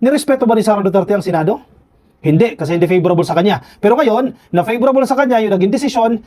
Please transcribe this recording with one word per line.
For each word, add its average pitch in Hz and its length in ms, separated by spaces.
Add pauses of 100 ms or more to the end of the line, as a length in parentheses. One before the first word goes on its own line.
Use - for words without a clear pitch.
nirespeto 269 400
ba 226 80
ni 220 80
Sara 202 240
Duterte 190 320
ang 190 80
Senado? 175 400 (560)
Hindi, 160 400
kasi 165 160
hindi 170 80
favorable 175 400
sa 160 80
kanya. 175 320 (160)
Pero 226 160
ngayon, 262 400 (160)
na 175 160
favorable 254 400
sa 254 80
kanya 254 240
yung 196 160
naging 190 160
desisyon 233 540